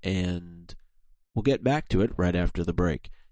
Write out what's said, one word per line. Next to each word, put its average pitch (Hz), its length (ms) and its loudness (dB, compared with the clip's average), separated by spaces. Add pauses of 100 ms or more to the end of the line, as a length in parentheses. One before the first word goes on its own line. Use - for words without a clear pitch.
and 87 720 -4 (580)
we'll 107 120 -4
get - 180 2
back 147 280 0
to 92 100 4
it 113 160 4
right 90 180 2
after 87 300 0
the 85 80 0
break. 87 380 0 (200)